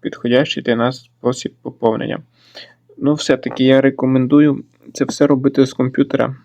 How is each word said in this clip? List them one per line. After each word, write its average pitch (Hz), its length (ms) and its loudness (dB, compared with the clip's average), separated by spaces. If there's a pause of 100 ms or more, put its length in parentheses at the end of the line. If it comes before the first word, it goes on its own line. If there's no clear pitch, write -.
підходящий 131 600 -2
для 120 140 0
нас 123 280 -2
спосіб - 480 -6 (100)
поповнення. - 560 -4 (800)
Ну, 143 160 0
все-таки 131 500 -2
я 131 160 6
рекомендую 135 840 2 (280)
це - 120 -4
все 143 220 0
робити 135 400 2
з 131 60 -10
комп'ютера. 131 720 -2